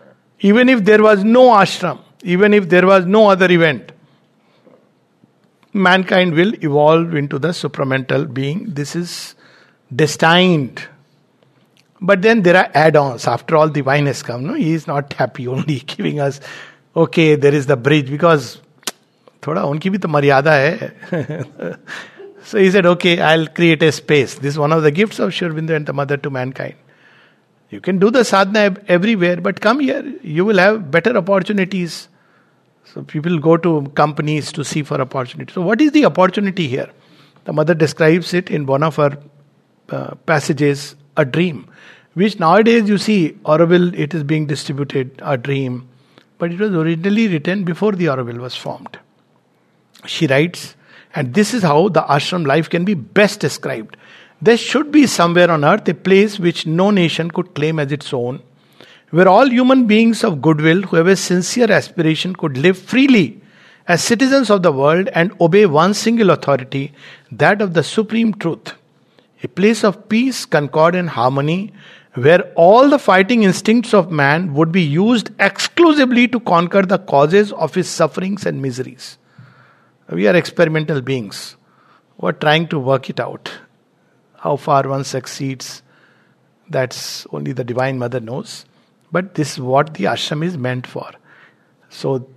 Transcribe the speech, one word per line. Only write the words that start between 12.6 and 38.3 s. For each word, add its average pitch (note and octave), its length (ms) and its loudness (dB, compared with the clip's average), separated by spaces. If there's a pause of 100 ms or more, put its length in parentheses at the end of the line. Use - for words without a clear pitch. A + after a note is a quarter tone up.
add-ons. C#3+ 540 2
After B2 280 -2
all, D#3+ 140 4
the C#3+ 140 -4
wine C#3+ 240 0
has B2+ 160 -6
come. B2 240 -10
No? A#3 60 -6
He F#3 200 -2
is D#3+ 140 -6
not C#3+ 260 -6
happy B2+ 340 -6
only C3 320 -4
<laughs> - 60 -18
giving D3 340 -6
us, C#3 200 -4 (560)
okay, D#3+ 400 2
there C#3 180 4
is C#3+ 140 -2
the C3+ 100 2
bridge, C3+ 320 0
because D3 500 0 (840)
thoda E3+ 220 -4
unki D#3 300 -4
bhi G3+ 80 -4
to G3 60 -4
maryada D3 880 2 (160)
hai. D3 680 -8
<laughs> - 60 -20 (560)
So - 140 -8
he F#3+ 140 4
said, F#3+ 140 2
"Okay, F3 340 2
I'll D#3+ 280 2
create E3 360 2
a D#3 80 4
space." C#3 440 0
This C#3+ 180 -6
is D#3 60 -6
one D3 120 0
of D#3+ 100 2
the D3+ 80 4
gifts G3+ 300 -2
of G3+ 140 -4
Sri F3+ 160 -6
Aurobindo D#3+ 260 -4
and D3+ 100 -4
the C#3+ 60 -6
mother C#3 240 -4
to C#3+ 140 -6
mankind. C3 460 -8 (960)
You G2+ 100 -16
can F#3 180 -4
do G3 100 4
the A#3+ 140 2
sadhana G3 360 0
ev-, G3+ 280 0
everywhere, F3 540 0
but F#3+ 180 -4
come A#3 220 0
here. C4+ 200 -2 (220)
You D#3+ 220 -2
will G#3+ 120 2
have F#3+ 320 2
better E3+ 280 0
opportunities. F#3+ 920 -4 (800)
So - 160 -16
people D#3 360 -4
go D#3+ 200 4
to D#3 380 -2
companies D3+ 580 -2
to D3 100 -6
see - 180 -6
for C#3+ 200 -4
opportunity. C3 500 -8
So F#3 100 -6
what A3 200 0
is D4+ 100 2
the C#4+ 140 4
opportunity F#3 640 0
here? C3+ 200 -6 (540)
The - 80 -10
mother D#3 220 2
describes D#3+ 600 0